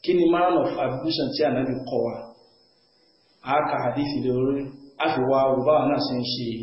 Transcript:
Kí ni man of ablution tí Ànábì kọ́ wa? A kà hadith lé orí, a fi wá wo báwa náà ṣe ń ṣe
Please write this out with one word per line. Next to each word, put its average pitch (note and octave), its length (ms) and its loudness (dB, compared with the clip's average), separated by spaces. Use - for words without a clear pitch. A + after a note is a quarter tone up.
Kí E3+ 100 0
ni F3 120 4
man F3 280 4
of D3 200 2
ablution D3 560 -2
tí - 140 -2
Ànábì C3 360 0
kọ́ - 200 -4
wa? A#2 160 -2
A B2+ 160 -2
kà D3 200 -2
hadith C3+ 360 -2
lé B2+ 160 -2
orí, C3+ 320 0
a D3+ 160 -4
fi C3 140 0
wá C3+ 220 2
wo C3+ 200 2
báwa C#3+ 220 4
náà D3 140 2
ṣe - 160 -2
ń B2 80 -2
ṣe A#2+ 240 -6